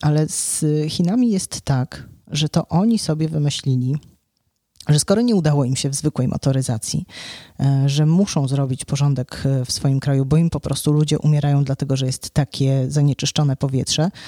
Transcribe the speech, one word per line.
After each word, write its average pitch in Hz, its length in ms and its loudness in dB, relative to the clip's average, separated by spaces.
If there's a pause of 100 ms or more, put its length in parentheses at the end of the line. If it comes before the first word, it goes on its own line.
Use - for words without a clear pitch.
Ale 151 280 0
z - 360 -4 (280)
Chinami 226 380 0
jest - 300 -4
tak, - 480 -4 (220)
że 151 180 -2
to - 200 -2
oni 214 300 2
sobie 156 300 -2
wymyślili, 143 680 0 (920)
że 151 100 4
skoro 202 240 2
nie 240 140 2
udało 147 280 2
im 127 120 0
się 139 140 -2
w 139 40 -4
zwykłej 135 340 -2
motoryzacji, 135 800 -2 (540)
e, 139 280 2
że 147 180 2
muszą 160 420 2
zrobić 135 360 -2
porządek, 143 640 -2
e, 135 180 0
w - 80 -6
swoim 135 280 0
kraju, 139 260 0
bo 143 100 2
im 165 140 4
po 151 100 -4
prostu 139 320 -2
ludzie 151 260 2
umierają 143 460 2
dlatego, 135 320 -2
że 131 100 -2
jest - 240 -6
takie 135 600 0
zanieczyszczone 143 680 0
powietrze, 139 540 0 (180)